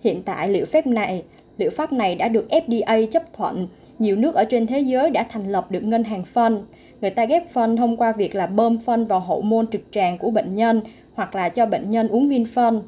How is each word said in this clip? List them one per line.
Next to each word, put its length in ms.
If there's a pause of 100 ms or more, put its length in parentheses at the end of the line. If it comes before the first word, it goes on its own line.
Hiện 220
tại 240
liệu 160
pháp 220
này, 360 (340)
liệu 120
pháp 240
này 220
đã 120
được 220
F 180
D 180
A 120 (140)
chấp 220
thuận. 340 (320)
Nhiều 160
nước 200
ở 100
trên 220
thế 120
giới 300
đã 140
thành 280
lập 200
được 120
ngân 200
hàng 220
phân. 380 (380)
Người 100
ta 140
ghép 260
phân 260
thông 200
qua 140
việc 240
là 120
bơm 300
phân 280
vào 140
hậu 220
môn 260
trực 140 (100)
tràng 260
của 140
bệnh 240
nhân 260 (320)
hoặc 220
là 140
cho 160
bệnh 240
nhân 180
uống 220
viên 160
phân. 420